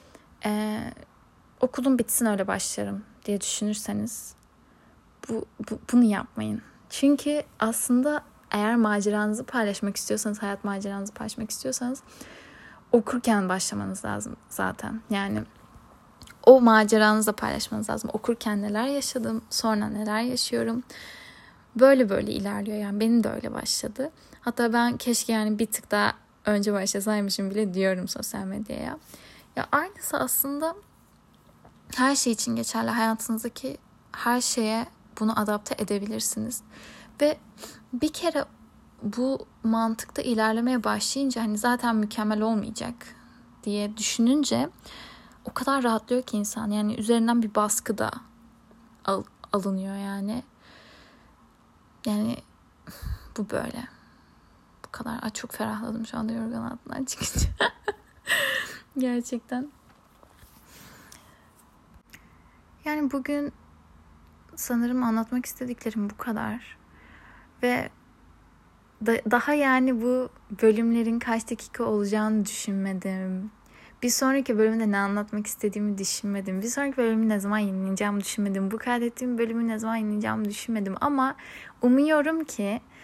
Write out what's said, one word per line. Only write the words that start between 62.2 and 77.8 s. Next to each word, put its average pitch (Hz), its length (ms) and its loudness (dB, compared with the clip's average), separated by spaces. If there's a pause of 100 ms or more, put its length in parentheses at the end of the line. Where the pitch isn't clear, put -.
Yani 302 280 0
bugün 285 400 -2 (1040)
sanırım 240 460 0
anlatmak 226 440 0
istediklerim 226 640 -4
bu 214 60 -14
kadar. 214 640 -6 (840)
Ve 247 280 0 (1160)
da-, 226 240 2
daha 240 240 4
yani 262 480 4
bu 254 260 2 (340)
bölümlerin 233 560 4
kaç 226 320 -2
dakika - 340 -6
olacağını 214 600 2
düşünmedim. 190 1080 -4 (520)
Bir 247 80 2
sonraki 262 480 2
bölümde 220 320 4
ne 202 80 2
anlatmak 208 480 -2
istediğimi 208 520 -2
düşünmedim. 196 640 -4
Bir 233 60 -4
sonraki 277 280 -2
bölümü 226 320 4
ne 208 120 2
zaman 202 180 0
yayınlayacağımı 196 640 0